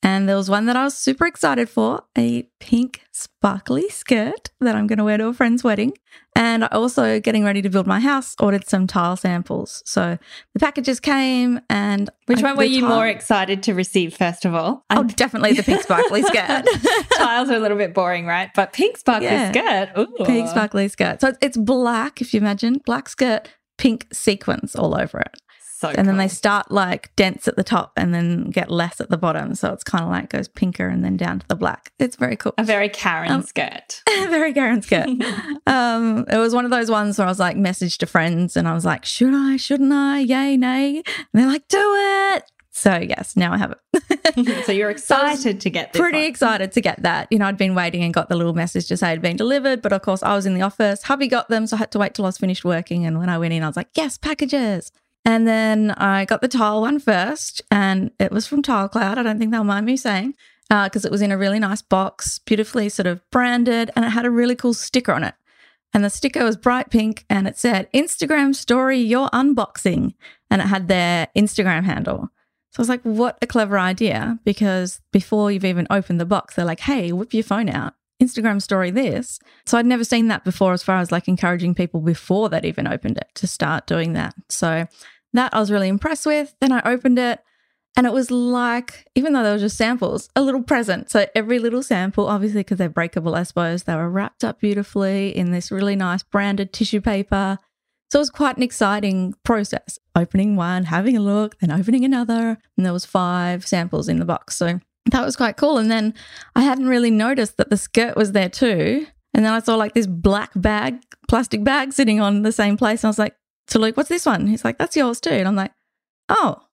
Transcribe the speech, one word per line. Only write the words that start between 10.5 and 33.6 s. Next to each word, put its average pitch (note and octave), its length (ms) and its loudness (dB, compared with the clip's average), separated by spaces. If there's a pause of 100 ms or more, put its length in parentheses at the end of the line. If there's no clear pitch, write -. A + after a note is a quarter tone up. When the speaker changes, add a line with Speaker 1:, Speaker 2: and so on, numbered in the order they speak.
Speaker 1:
the - 80 -2
packages C4+ 400 0
came B3+ 680 0
and G3+ 400 0 (160)
Speaker 2:
Which A#3+ 140 2
Speaker 1:
I, - 20 2
Speaker 2:
one C#4 160 0
were C#4 60 4
Speaker 1:
the C4 60 4
Speaker 2:
you C4 120 2
Speaker 1:
tile A#3 140 4
Speaker 2:
more A3+ 120 2
excited G3 560 -2
to A3 100 0
receive, F3+ 400 0
first F3 300 -4
of F3+ 100 0
all? E3+ 360 -2
Speaker 1:
Oh, - 100 4
Speaker 2:
I'm C4 80 0
Speaker 1:
definitely A3+ 460 0
the - 100 2
pink G4 200 0
sparkly - 400 2
Speaker 2:
<laughs> - 0 -
Speaker 1:
skirt. C#4 420 0 (240)
<laughs> A4+ 280 0
Speaker 2:
Tiles B3 320 2
are B3 60 2
a A3+ 40 2
little G#3 180 0
bit F#3+ 160 -2
boring, F3 320 0
right? F3+ 280 -2
But G3 200 0
pink G#4 240 0
sparkly A3+ 300 0
Speaker 1:
Yeah. G#3 260 0
Speaker 2:
skirt, G3 440 0
ooh. G#3 280 -2
Speaker 1:
Pink A#3 240 2
sparkly G3+ 400 0
skirt. - 320 -4
So C4 80 4
it's, B3+ 120 -6
it's C4 160 -2
black, A#3+ 640 0
if B3 140 -6
you G#3+ 80 2
imagine, A3+ 440 0
black B3 220 -4
skirt, A#3+ 420 -2 (280)
pink A3+ 340 0
sequins - 640 -2
all D#2+ 240 0
over - 200 -4
it. - 180 -8 (460)
Speaker 2:
So D#3+ 60 -2
Speaker 1:
And G3 180 2
then F#3+ 80 2
they F#3+ 140 0
Speaker 2:
cool. - 60 -12
Speaker 1:
start, G3+ 360 0
like, F#3 460 -2
dense - 280 0
at - 120 -2
the F#3+ 60 0
top - 340 0
and F3 160 0
then E3+ 380 0
get F3+ 200 -2
less E3+ 300 -2
at - 80 -8
the E3+ 80 0
bottom. D#3 360 -2
So - 200 -4
it's - 100 -12
kinda, E3+ 220 -4
like, F#2 240 -4
goes - 180 -4
pinker F#3 400 -2
and F#3 160 -2
then F#3 140 -2
down F3 220 -4
to - 100 -18
the F#3 80 0
black. - 420 -4
It's B3 160 -2
very G#3+ 220 -4
cool. - 200 -6
Speaker 2:
A A3 60 0
very G#3 240 0
Karen E3+ 420 -4
Speaker 1:
Um, C3+ 120 0
Speaker 2:
skirt. - 640 -8